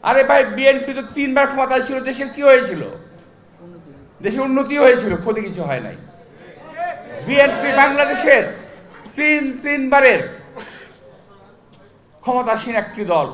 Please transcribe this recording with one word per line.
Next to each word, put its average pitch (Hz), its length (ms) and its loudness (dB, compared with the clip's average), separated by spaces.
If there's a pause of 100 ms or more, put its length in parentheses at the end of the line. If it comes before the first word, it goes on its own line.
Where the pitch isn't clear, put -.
আরে 262 220 2
ভাই, 277 200 4
বিএনপি 269 500 0
তো 269 80 -8 (120)
তিনবার 277 320 0
ক্ষমতায় 262 360 -2
ছিল, 262 180 -6
দেশের 262 280 -8
কি 285 140 -10
হয়েছিল? 247 400 4 (1400)
দেশের 220 180 -4
উন্নতি 269 380 -2
হয়েছিল, 240 380 4
ক্ষতি 214 240 -4
কিছু 180 220 -10
হয় 135 180 -4
নাই। 98 160 -12 (1300)
বিএনপি 277 500 2
বাংলাদেশের 277 680 2 (680)
তিন, 294 480 0
তিনবারের 269 760 2 (1800)
ক্ষমতাসীন 233 560 -2
একটি 208 280 -6
দল। 165 300 0